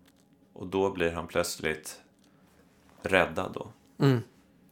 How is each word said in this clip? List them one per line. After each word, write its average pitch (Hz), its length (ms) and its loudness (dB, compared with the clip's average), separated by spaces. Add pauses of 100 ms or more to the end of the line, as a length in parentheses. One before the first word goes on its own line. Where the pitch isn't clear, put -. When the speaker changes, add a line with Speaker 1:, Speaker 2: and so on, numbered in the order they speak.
(520)
Speaker 1:
Och - 140 -12
då 95 260 2
blir 87 200 2
han 82 140 -6
plötsligt - 760 -4 (1040)
räddad 90 520 2
då. - 180 -10 (340)
Speaker 2:
Mm. 131 140 4 (520)